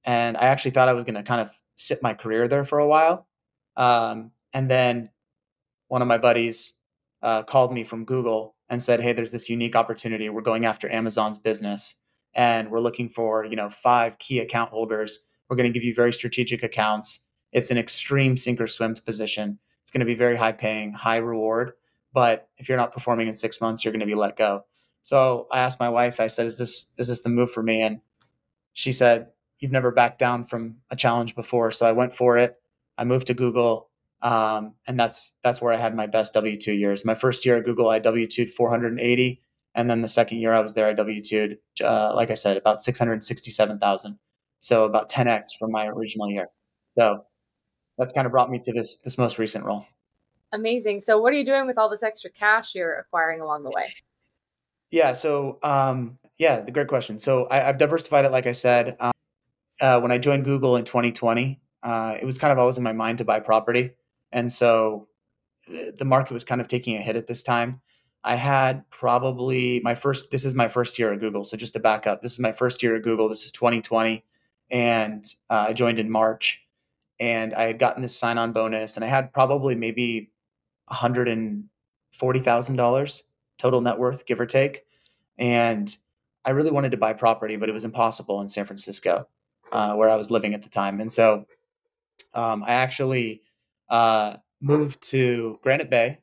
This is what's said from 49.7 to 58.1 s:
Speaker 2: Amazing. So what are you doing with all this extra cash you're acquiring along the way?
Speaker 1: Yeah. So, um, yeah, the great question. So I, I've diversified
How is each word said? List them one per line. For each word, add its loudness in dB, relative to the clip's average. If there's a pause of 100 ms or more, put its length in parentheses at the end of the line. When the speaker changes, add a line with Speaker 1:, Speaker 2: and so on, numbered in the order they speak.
Speaker 2:
Amazing. -2
So 4
what 4
are 0
you 0
doing 2
with -4
all 2
this -6
extra -8
cash 0
you're -4
acquiring -2
along -6
the -10
way? -2 (1080)
Speaker 1:
Yeah. 4
So, -2
um, 0 (200)
yeah, 4
the -12
great -2
question. -2
So 0
I, 2
I've 0
diversified 4